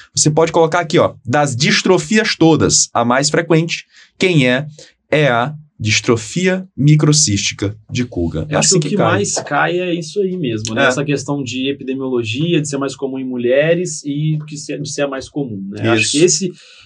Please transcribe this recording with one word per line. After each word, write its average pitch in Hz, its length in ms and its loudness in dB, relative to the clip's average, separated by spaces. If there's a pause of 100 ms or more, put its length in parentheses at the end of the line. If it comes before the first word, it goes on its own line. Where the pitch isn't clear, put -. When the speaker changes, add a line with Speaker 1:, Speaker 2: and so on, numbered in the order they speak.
(120)
Speaker 1:
Você - 180 0
pode 160 200 2
colocar 165 300 2
aqui, 175 180 0
ó, 101 160 2 (100)
das 131 300 0
distrofias 196 800 2
todas, 147 580 4
a 117 120 2
mais 135 260 2
frequente, 165 540 0 (340)
quem 165 300 4
é? 135 180 0 (440)
É 147 180 4
a 120 260 0 (240)
distrofia 175 880 0 (100)
microcística 147 1000 2 (160)
de 120 140 -2
Coogan. 82 460 -4
É - 60 -2
Speaker 2:
Acho - 120 2
Speaker 1:
assim 185 120 2
Speaker 2:
que - 80 -2
o - 20 -6
Speaker 1:
que 208 60 -2
Speaker 2:
que 175 60 2
Speaker 1:
cai. 110 100 2
Speaker 2:
mais 202 240 -2
cai 156 420 -2
é 180 160 -2
isso 175 260 -4
aí 185 160 -2
mesmo, 113 380 -4
né? 139 100 2
Speaker 1:
É. 139 40 4
Speaker 2:
Essa 143 140 0
questão 143 400 -2
de 131 280 -4
epidemiologia, 131 920 -2
de 147 80 -4
ser 143 80 -4
mais 135 180 -4
comum 135 240 -6
em 131 60 -6
mulheres 139 800 0
e 151 420 -2
que 147 120 -12
ser, 143 220 -10
de 127 120 -8
ser 147 100 -4
a 143 60 0
mais 131 180 -8
comum, 104 440 -8
né? 107 180 -4
Acho 110 140 2
Speaker 1:
Isso. - 100 -2
Speaker 2:
que 143 100 0
esse, 180 300 2 (340)